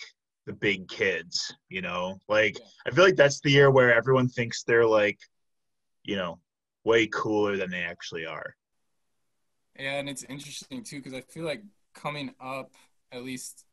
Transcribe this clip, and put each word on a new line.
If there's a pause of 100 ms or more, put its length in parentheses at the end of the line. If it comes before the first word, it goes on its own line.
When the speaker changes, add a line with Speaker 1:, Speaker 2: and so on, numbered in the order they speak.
(440)
Speaker 1:
the
big
kids, (140)
you
know? (100)
Like,
Speaker 2:
Yeah. (180)
Speaker 1:
I
feel
like
that's
the
year
where
everyone
thinks
they're,
like, (840)
you
know, (420)
way
cooler
than
they
actually
are. (1200)
Speaker 2:
Yeah,
and
it's
interesting,
too,
'cause
I
feel
like (320)
coming
up, (380)
at
least,